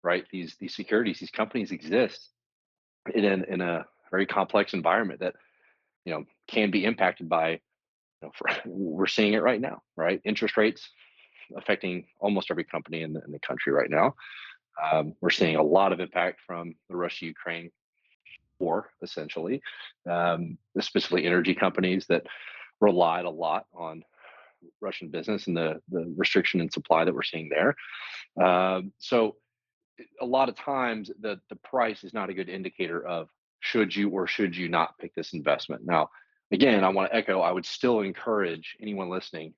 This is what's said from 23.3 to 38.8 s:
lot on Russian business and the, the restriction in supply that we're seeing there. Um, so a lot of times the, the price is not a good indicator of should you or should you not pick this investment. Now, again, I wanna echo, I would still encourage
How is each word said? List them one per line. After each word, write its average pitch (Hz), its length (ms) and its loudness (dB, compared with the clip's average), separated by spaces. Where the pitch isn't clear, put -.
lot 82 420 -2
on 82 300 -12
Russian 95 300 -8
business 82 360 -4
and 87 100 0
the, 80 240 0
the 87 260 -4
restriction 90 440 2
in 80 100 0
supply 80 340 4
that - 100 2
we're 71 80 -4
seeing 80 280 -8
there. 82 260 4
Um, 92 540 4
so 113 380 2
a 131 60 -4
lot 131 220 4
of 120 80 -8
times 120 540 -4
the, 104 280 -6
the 101 80 -14
price 113 480 -2
is 92 100 -16
not 101 160 -4
a 95 40 -8
good 92 140 -4
indicator 87 580 -6
of 85 220 -4
should 104 340 0
you 101 160 0
or 90 160 -2
should 90 300 -2
you 87 120 -4
not 82 300 0
pick - 160 -14
this - 180 -8
investment. 73 520 -2
Now, 80 260 2
again, 104 320 6
I 92 40 6
wanna 95 240 2
echo, 98 280 2
I 90 120 4
would 90 140 -2
still 120 340 2
encourage 98 800 -2